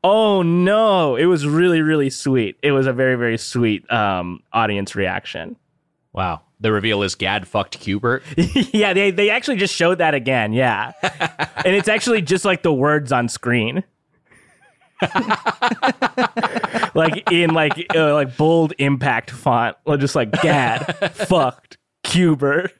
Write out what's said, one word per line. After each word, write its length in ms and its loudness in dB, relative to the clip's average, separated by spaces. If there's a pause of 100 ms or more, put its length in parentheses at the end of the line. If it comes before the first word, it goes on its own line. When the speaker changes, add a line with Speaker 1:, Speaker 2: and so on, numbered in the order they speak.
Speaker 1:
"Oh 380 4
no." 760 2
It 100 2
was 200 2
really, 360 2
really 260 2
sweet. 540 -2
It 100 2
was 140 2
a 80 0
very, 220 2
very 200 -2
sweet, 560 -2
um, 480 -2 (140)
audience 400 -2
reaction. 640 -6 (580)
Speaker 2:
Wow. 260 -4 (200)
The 120 0
reveal 300 0
is 120 -4
Gad 320 -4
fucked 320 -4
Q*bert? 520 -4
Speaker 1:
<laughs> 60 -6 (360)
Yeah, 220 2
they, 160 2
they 180 0
actually 300 -2
just 160 -2
showed 240 2
that 160 2
again. 400 0
Yeah. 380 0 (100)
Speaker 2:
<laughs> 640 -6
Speaker 1:
And 100 4
it's 120 0
actually 340 0
just, 240 -2
like, 160 0
the 100 2
words 400 0
on 160 0
screen. 560 -2 (1160)
<laughs> 1900 -2
Like, 360 0
in, 220 2
like, 420 0
uh, 200 4
like, 240 0
bold 400 2
impact 520 0
font. 540 0
Or 140 0
just 160 -2
like, 260 0
"Gad 420 0
Speaker 2:
<laughs> 320 -4
Speaker 1:
fucked 640 -2 (280)
Cuber." 760 2